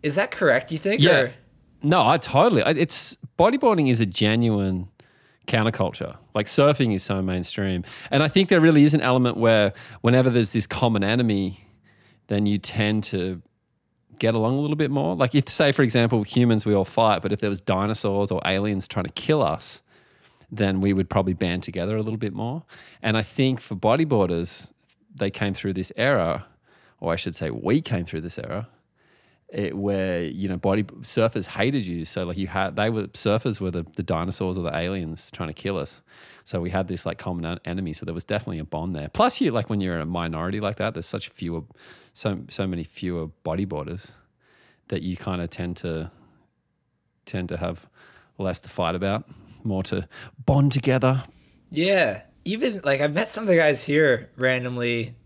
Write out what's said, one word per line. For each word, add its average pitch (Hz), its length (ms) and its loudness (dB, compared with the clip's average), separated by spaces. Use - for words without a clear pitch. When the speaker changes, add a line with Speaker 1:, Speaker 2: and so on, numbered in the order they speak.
Speaker 1:
Is 147 140 -2
that 196 160 0
correct, 131 400 2
you 160 80 -6
think? 196 220 0
Speaker 2:
Yeah. 190 180 8
Speaker 1:
Or 123 140 0
Speaker 2:
No, 151 220 6
I 151 120 6
totally, 156 460 4
I, 147 80 2
it's, - 440 0
bodyboarding 214 520 4
is 117 120 4
a 113 60 4
genuine 101 840 2
counterculture. - 720 -2
Like, 107 140 0
surfing 139 460 4
is 95 100 -2
so 98 180 -2
mainstream. 92 640 -2
And 139 140 2
I 156 40 2
think 180 220 2
there 185 100 6
really 156 240 8
is 147 100 6
an 156 80 4
element 127 360 2
where 110 340 6
whenever 127 280 6
there's 117 220 2
this 110 160 0
common 110 360 2
enemy, 101 640 0
then 104 180 0
you 101 120 2
tend 107 480 0
to 92 360 -4
get 113 140 2
along 113 240 2
a - 20 0
little 147 160 -2
bit 147 160 0
more. 147 240 0
Like, 139 200 2
if, 143 120 2
say, 143 240 2
for 143 120 2
example, 117 400 2
humans, 113 420 2
we 104 80 4
all 98 120 4
fight, 107 360 2
but 98 100 -2
if 104 80 -2
there 107 100 -2
was 98 100 -4
dinosaurs 101 720 0
or 92 140 -2
aliens 98 420 0
trying 92 180 -4
to - 60 -10
kill 156 320 0
us, - 400 -4
then 98 300 0
we 101 100 2
would 95 180 0
probably 95 240 2
band 87 300 -2
together 92 340 -4
a 110 40 -2
little 110 160 -6
bit 107 160 -6
more. 120 300 -6
And 110 140 0
I 113 60 2
think 131 380 0
for - 160 -10
bodyboarders, 104 960 0
they 104 160 -4
came 98 240 -4
through 95 200 -4
this 92 220 -6
era, 101 500 0
or 85 140 -2
I - 20 0
should 82 200 -8
say 78 160 -6
we 98 280 0
came 95 260 -4
through 82 160 -8
this 85 180 -10
era, 104 280 -8
it, 98 280 -4
where, 95 460 -2
you 90 260 -6
know, 90 80 -4
body 101 260 0
surfers 110 640 -2
hated 120 400 -2
you. 85 180 -6
So, 90 220 -6
like, 87 100 -6
you 92 120 -4
had, 95 280 -4
they 104 140 0
were, 107 180 -4
surfers 107 540 -2
were 92 100 -2
the, 85 140 -4
the 90 80 -6
dinosaurs 90 540 -2
or 87 60 -4
the 73 120 -4
aliens 85 560 -6
trying 85 160 -8
to 76 60 -10
kill 98 240 -6
us. - 240 -8
So - 160 -6
we 87 100 -4
had 92 200 -2
this, 90 160 -6
like, 82 120 -6
common 87 280 -6
en-, 85 180 -8
enemy. 87 300 -6
So - 120 -10
there 82 80 -8
was 87 120 -10
definitely 95 340 -6
a 78 60 -8
bond 82 280 -6
there. 76 140 -8
Plus, - 320 0
you, 185 120 0
like, 113 180 -2
when 104 100 -2
you're 90 200 -2
a 78 60 -4
minority 85 540 -4
like 104 180 -4
that, 107 180 -4
there's 85 100 -10
such - 240 -10
fewer, 82 320 -8
so, - 380 -6
so 98 180 -4
many 85 160 -4
fewer 85 460 -6
bodyboarders 85 640 -6
that 95 120 -4
you 90 140 -4
kinda 90 320 -6
tend 87 300 -8
to, 82 340 -6
tend 90 240 -6
to 85 80 -6
have 85 320 -8
less 92 220 -4
to - 100 -18
fight 87 260 -4
about, 98 340 -4
more 95 200 -2
to 95 260 -6
bond 139 280 4
together. 131 500 2
Speaker 1:
Yeah. 165 520 0
Even, 214 400 -2
like, 139 160 2
I've 147 140 0
met 220 180 -2
some 220 120 -8
of 214 40 -2
the 180 80 6
guys 151 280 4
here 143 520 2
randomly 123 800 -2